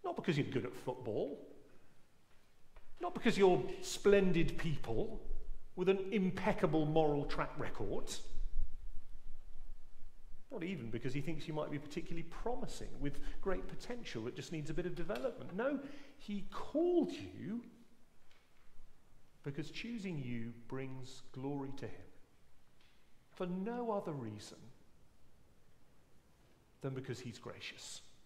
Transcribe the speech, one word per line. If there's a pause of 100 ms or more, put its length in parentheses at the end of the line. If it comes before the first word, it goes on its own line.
Not
because
you're
good
at
football, (1600)
not
because
you're (180)
splendid
people (560)
with
an (120)
impeccable
moral
track
record, (2500)
not
even
because
he
thinks
you
might
be
particularly
promising (100)
with (220)
great
potential
that
just
needs
a
bit
of
development.
No, (380)
he
called
you (1800)
because
choosing
you (140)
brings (100)
glory
to
him (1200)
for
no
other
reason (2250)
than
because
he's
gracious. (240)